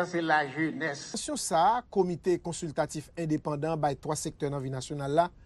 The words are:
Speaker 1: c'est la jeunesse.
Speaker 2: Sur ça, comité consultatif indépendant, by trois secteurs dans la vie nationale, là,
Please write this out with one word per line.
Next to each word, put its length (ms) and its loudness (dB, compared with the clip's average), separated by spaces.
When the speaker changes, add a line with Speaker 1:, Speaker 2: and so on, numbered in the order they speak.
Speaker 1:
c'est 140 -2
la 280 4
jeunesse. 680 -4
Speaker 2:
Sur 240 -4
ça, 500 4
comité 520 2
consultatif 760 -4
indépendant, 600 0
by 200 0
trois 200 -4
secteurs 340 -4
dans 60 -4
la 60 -4
vie 80 -4
nationale, 420 -4
là, 180 4